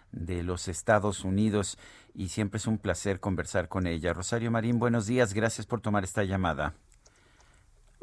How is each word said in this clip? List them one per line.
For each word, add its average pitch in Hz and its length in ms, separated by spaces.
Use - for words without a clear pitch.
de 87 320
los 90 240
Estados 101 560
Unidos 101 560
y 95 140
siempre 107 300
es - 100
un 110 100
placer 95 400
conversar 87 480
con 90 220
ella. 85 240
Rosario 113 400
Marín, 117 260
buenos 117 300
días, 120 260
gracias 110 320
por 120 140
tomar 104 240
esta 104 180
llamada. 85 520